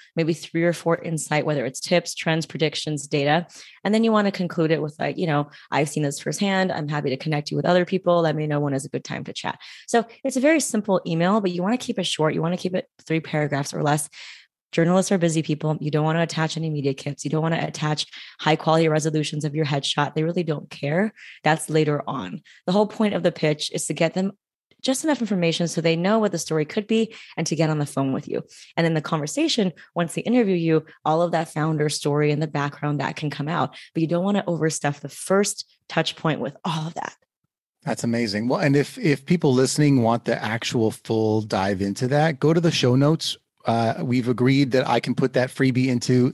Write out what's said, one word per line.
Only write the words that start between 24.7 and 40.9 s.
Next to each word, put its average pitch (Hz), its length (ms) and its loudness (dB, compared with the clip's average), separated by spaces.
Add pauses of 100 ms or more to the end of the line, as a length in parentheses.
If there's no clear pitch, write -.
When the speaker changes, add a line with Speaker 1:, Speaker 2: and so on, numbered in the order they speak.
Speaker 1:
just 262 220 -2
enough 302 180 0
information 175 460 0
so 160 140 -4
they 165 140 2
know 190 240 2
what 208 120 2
the 175 60 -4
story 156 280 0
could 202 200 -4
be 220 300 0 (200)
and 165 120 -2
to - 80 -2
get 156 160 2
on 156 80 0
the 147 80 0
phone 135 260 -2
with - 140 -6
you. - 160 -4 (340)
And 165 80 4
in 165 80 2
the 156 80 0
conversation, 180 720 -2 (220)
once 170 180 -2
they 156 80 -6
interview 214 340 2
you, 160 300 2 (180)
all 160 200 2
of 175 80 0
that 165 180 -2
founder 151 400 0
story 147 420 0
and 147 100 0
the 156 60 -2
background 147 520 -4
that 139 160 -4
can 151 160 -4
come 143 160 -6
out, 156 280 -2 (200)
but 165 60 0
you 165 60 0
don't 170 160 0
wanna 202 200 0
overstuff 156 560 -2
the 139 100 -12
first - 560 0 (240)
touch - 260 -2
point - 260 -2
with 120 220 -6
all 160 220 -4
of 170 80 -10
that. - 220 -8 (640)
Speaker 2:
That's 123 220 -4
amazing. 117 460 0
Well, 127 100 0
and 139 160 4
if, 143 240 0
if 156 260 0
people 165 260 4
listening 135 520 4
want 113 220 2
the 117 160 -2
actual 113 500 -2